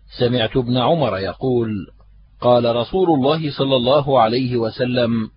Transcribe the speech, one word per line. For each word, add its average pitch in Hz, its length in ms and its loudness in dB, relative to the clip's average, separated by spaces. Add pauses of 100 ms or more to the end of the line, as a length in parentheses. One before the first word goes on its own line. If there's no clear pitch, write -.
(180)
سمعت 123 380 0
ابن 123 200 0
عمر 127 420 0
يقول: 113 520 -2 (680)
"قال 120 360 2
رسول 175 340 0
الله 147 400 2
صلى 135 260 0
الله 135 440 2
عليه 123 360 0
وسلم 117 800 -2